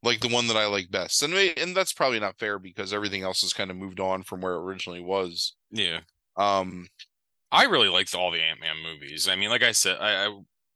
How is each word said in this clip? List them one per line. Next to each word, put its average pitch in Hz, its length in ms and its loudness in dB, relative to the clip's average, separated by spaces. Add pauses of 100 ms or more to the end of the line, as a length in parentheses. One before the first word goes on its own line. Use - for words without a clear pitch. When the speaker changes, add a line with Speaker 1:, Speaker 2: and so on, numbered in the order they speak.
Speaker 1:
Like, 117 160 2
the 123 80 -2
one 120 200 2
that 113 80 4
I 107 100 4
like 98 240 0
best. 92 320 0
And 151 100 -2
may-, 185 220 4
and 175 220 -2
that's 185 160 0
probably 127 280 2
not 101 180 -4
fair 104 200 -2
because 95 340 -8
everything 101 300 -2
else 92 200 -2
has 95 100 -2
kinda 95 220 -4
moved 92 260 -8
on 95 220 0
from 92 180 -10
where 92 140 -2
it 82 80 -4
originally 92 380 -10
was. 90 540 -2 (160)
Speaker 2:
Yeah. 87 320 -2 (340)
Speaker 1:
Um, 92 520 0 (640)
Speaker 2:
I 180 120 8
really 147 240 4
liked 92 260 2
all 90 160 0
the 82 120 -2
Ant-Man 80 400 -4
movies. 78 460 -6
I 92 80 2
mean, 101 140 0
like 120 120 2
I 117 100 4
said, 95 280 2
I, 101 260 2
I 101 160 -6 (340)